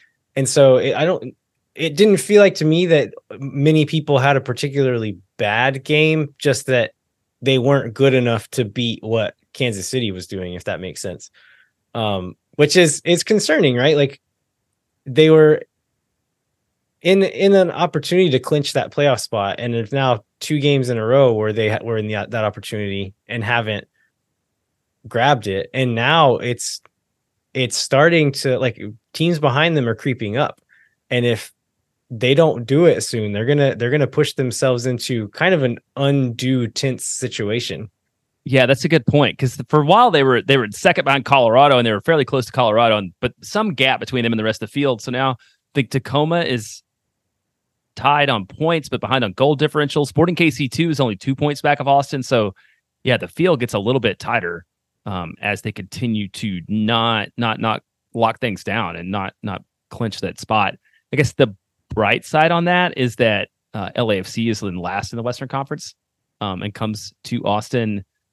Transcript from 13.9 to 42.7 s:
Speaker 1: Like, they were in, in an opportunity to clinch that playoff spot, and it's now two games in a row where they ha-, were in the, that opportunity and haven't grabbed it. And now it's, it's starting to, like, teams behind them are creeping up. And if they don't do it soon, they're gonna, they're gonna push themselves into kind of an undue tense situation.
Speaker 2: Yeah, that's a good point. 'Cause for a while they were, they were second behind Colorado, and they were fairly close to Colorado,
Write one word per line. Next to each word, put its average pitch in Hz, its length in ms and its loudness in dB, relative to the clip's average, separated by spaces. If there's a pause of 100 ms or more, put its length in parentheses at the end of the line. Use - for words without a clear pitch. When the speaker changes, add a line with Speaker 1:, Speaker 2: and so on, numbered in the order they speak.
Speaker 1:
Like, 143 240 0 (880)
they 147 240 6
were 156 320 6 (1400)
in, 190 220 4
in 190 300 2
an 185 180 4
opportunity 175 600 0
to 127 80 2
clinch 147 340 -2
that 131 180 -4
playoff 143 300 2
spot, 98 360 -4
and 120 160 -6
it's 117 200 -6
now 131 320 0 (160)
two 151 180 -4
games 139 300 2
in 120 80 -2
a 110 80 -4
row 127 260 6
where 107 220 0
they 107 160 0
ha-, 107 140 -2
were 113 140 -4
in 107 100 -4
the, 107 220 -6
that 110 140 -4
opportunity 101 680 -6 (160)
and 113 120 -6
haven't 110 460 -4 (1200)
grabbed 120 400 0
it. 95 260 -4
And 127 220 -2
now 135 420 4
it's, - 440 -8 (720)
it's 127 240 -4
starting 151 560 4
to, 127 260 -2
like, 123 220 -4 (320)
teams 165 260 0
behind 151 380 2
them 127 100 0
are 113 80 -2
creeping 117 400 -6
up. - 240 -4 (500)
And 123 160 -2
if 117 280 -4 (580)
they 123 220 2
don't 143 320 2
do 139 200 4
it 147 160 4
soon, 107 300 -4
they're 104 140 -4
gonna, 139 300 2
they're 120 160 -2
gonna 143 160 2
push - 260 -2
themselves 127 540 -2
into 120 420 -4
kind 180 240 0
of 160 80 2
an 123 160 0 (180)
undue 131 720 0
tense 127 380 -6
situation. 110 800 -6 (580)
Speaker 2:
Yeah, 131 200 4
that's 131 180 2
a 160 60 0
good 147 160 2
point. 143 320 2
'Cause 135 320 -4
for 151 120 4
a 143 40 0
while 220 240 6
they 156 140 4
were, 127 180 4
they 139 160 2
were 113 140 0
second 165 340 0
behind 139 200 0
Colorado, 131 520 6
and 120 80 2
they 113 60 0
were 101 100 -2
fairly 156 240 2
close 123 220 -2
to - 40 -18
Colorado, 113 460 4